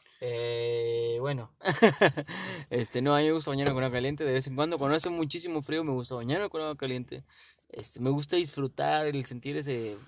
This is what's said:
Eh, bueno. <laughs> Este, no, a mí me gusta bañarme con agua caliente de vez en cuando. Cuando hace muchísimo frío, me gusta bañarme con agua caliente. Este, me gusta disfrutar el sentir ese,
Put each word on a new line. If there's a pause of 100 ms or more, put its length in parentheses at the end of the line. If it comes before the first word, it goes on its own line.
(200)
Eh,
bueno. (100)
<laughs> (420)
Este,
no,
a
mí
me
gusta
bañarme
con
agua
caliente
de
vez
en
cuando.
Cuando
hace
muchísimo
frío,
me
gusta
bañarme
con
agua
caliente. (460)
Este,
me
gusta
disfrutar
el
sentir
ese, (100)